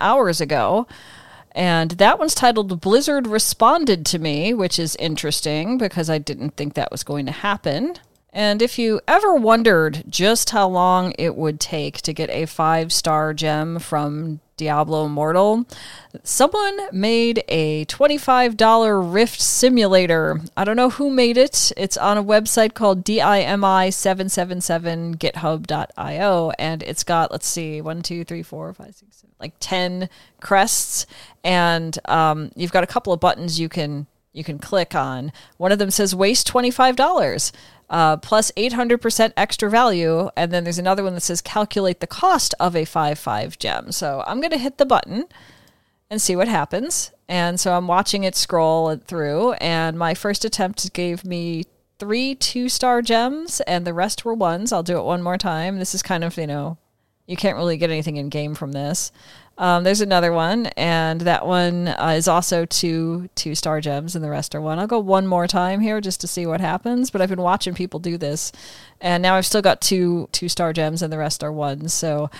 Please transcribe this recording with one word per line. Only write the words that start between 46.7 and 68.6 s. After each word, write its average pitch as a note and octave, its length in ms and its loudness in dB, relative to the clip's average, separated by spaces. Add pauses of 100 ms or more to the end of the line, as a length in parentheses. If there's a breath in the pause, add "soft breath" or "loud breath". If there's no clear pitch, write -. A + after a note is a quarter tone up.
And F3 320 -2
so F3+ 160 2
I'm F3+ 100 -2
watching F#3+ 380 0
it F#3 100 -2
scroll D#3+ 600 2
through, E3 640 -2
and E3 360 -2
my E3+ 180 -2
first G3+ 300 -2
attempt G3 500 -4
gave F3 300 -4
me E3+ 380 -6 (380)
three B3 340 -2
two-star B3 680 0
gems, B3+ 580 0
and F3 260 -2
the E3+ 80 -4
rest F#3 300 -4
were A3+ 100 -2
ones. G3 380 0
I'll E3+ 100 0
do F3 160 -2
it F2+ 60 -2
one F3 180 -2
more F3+ 160 -2
time. F3+ 400 -4
This F#3 160 -6
is F#3+ 80 -4
kind E3+ 220 -2
of, E3+ 120 -6
you D#3+ 120 -6
know, D3 300 -6 (500)
you F3 80 -8
can't G3 200 0
really E3 200 -2
get E3 140 0
anything D#3 260 -4
in C#3+ 140 -6
game D3+ 260 -6
from C#3 160 -8
this. C#3+ 400 -6 (460 loud breath)
Um, F3+ 260 2
there's G3+ 180 4
another F3 320 4
one, F#3 320 0 (100)
and E3 460 0
that E3+ 240 2
one, F3 420 0
uh, D#3+ 260 0
is E3 140 2
also E3+ 380 2
two E3 720 -2
two-star D#3 440 -2
gems, D3+ 340 -4
and D#3+ 80 -6
the D3+ 60 -6
rest D3 260 -6
are D3+ 60 -6
one. D#3 180 -4
I'll G3+ 80 -2
go A#3 120 0
one F#3+ 280 2
more F3+ 200 2
time F#3 340 0
here G#3+ 180 0
just F#3+ 220 -6
to F3 60 -8
see F3 180 -6
what E3 160 -2
happens, A#3 500 -2
but F#3+ 120 -2
I've F#3+ 80 0
been F3+ 100 -4
watching F3+ 320 0
people F3+ 260 -6
do F3 200 -6
this, D3+ 340 -6 (480 loud breath)